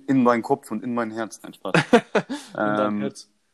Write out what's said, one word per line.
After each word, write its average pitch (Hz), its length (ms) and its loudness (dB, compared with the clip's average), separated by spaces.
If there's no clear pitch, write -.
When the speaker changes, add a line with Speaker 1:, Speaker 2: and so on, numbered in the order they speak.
Speaker 1:
in 135 160 4
meinen 120 200 4
Kopf - 280 -4
und 110 140 -6
in 123 100 -6
mein 117 160 -4
Herz. 110 320 -10
Nein, - 100 -14
Spaß. - 220 -10
Speaker 2:
<laughs> - 180 0
In 233 100 8
dein 107 400 0
Speaker 1:
Ähm, 104 60 -4
Speaker 2:
Herz. - 280 -8